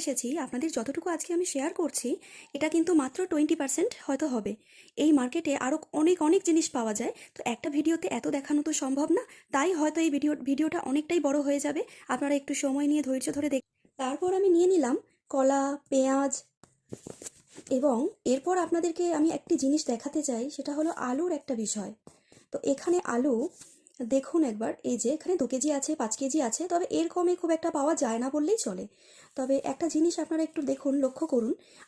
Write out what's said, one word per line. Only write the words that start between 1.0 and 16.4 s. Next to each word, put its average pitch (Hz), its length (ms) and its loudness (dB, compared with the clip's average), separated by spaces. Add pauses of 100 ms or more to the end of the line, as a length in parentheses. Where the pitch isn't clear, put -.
আজকে 311 220 -8
আমি 370 160 0
শেয়ার 285 260 -2
করছি, 277 300 -2 (460)
এটা 302 180 0
কিন্তু 330 180 2 (100)
মাত্র 262 180 -4 (120)
টোয়েন্টি 311 300 2
পার্সেন্ট 330 300 0 (140)
হয়তো 277 280 0
হবে। 202 180 -2 (520)
এই 302 160 6
মার্কেটে 277 340 -2 (120)
আরও 294 120 0 (240)
অনেক, 359 160 6 (100)
অনেক 381 220 6
জিনিস 320 180 4 (100)
পাওয়া 220 220 0
যায়, 311 140 -4 (220)
তো - 40 -12 (140)
একটা 269 220 -6
ভিডিওতে 320 320 2 (100)
এত 233 80 -4 (120)
দেখানো 294 300 0
তো 311 40 0 (100)
সম্ভব 277 260 0 (100)
না, 494 60 -2 (320)
তাই 294 140 4 (100)
হয়তো 302 260 2
এই 320 100 2
ভিডিও, 294 160 2 (180)
ভিডিওটা 311 300 0 (120)
অনেকটাই 302 360 0
বড় 285 100 2 (100)
হয়ে 285 180 2
যাবে। 294 160 -2 (320)
আপনারা 285 260 0
একটু 277 140 -4 (100)
সময় 285 280 0
নিয়ে 302 160 2
ধৈর্য 262 200 -2 (100)
ধরে 294 160 0
দেখ-, 262 140 -2 (360)
তারপর 294 260 0 (100)
আমি 392 160 4
নিয়ে 349 180 6
নিলাম 277 220 4 (380)
কলা, 269 300 4 (280)
পেঁয়াজ, 269 420 2 (1400)